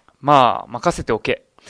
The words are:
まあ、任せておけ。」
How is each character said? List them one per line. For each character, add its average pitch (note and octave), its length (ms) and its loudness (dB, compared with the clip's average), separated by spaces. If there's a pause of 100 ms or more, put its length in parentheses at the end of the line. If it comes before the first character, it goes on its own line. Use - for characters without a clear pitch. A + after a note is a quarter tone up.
(200)
ま C3 460 2
あ、 - 60 -20
任 A#2+ 240 -4
せ - 80 -10
て - 80 -6
お A2 80 -2
け。」 - 260 -6 (240)